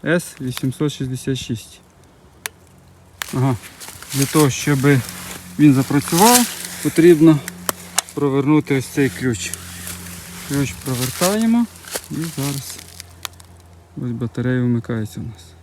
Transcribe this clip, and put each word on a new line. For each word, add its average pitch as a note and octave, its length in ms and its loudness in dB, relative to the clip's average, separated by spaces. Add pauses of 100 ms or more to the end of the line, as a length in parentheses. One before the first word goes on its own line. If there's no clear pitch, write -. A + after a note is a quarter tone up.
С - 380 -2
вісімсот C3 500 -4
шістдесят C3 460 -6
шість. - 420 -10 (1500)
Ага. B2+ 220 2 (580)
Для C3+ 120 0
того, D3+ 240 4
щоб C#3+ 300 -2 (800)
він D3 140 8
запрацював, F3 720 4 (380)
потрібно D#3+ 560 6 (760)
провернути C#3+ 640 2
ось B2 80 -2
цей C#3 240 0
ключ. A#2+ 420 -4 (1000)
Ключ C#3 240 -2 (120)
провертаємо G3 800 0 (460)
і D3+ 40 -8 (220)
зараз C#3 400 -6 (1200)
ось B2 140 -6
батарея B2 500 -4
вмикається A#2 580 -4
у - 40 -10
нас. A#2 220 -14 (180)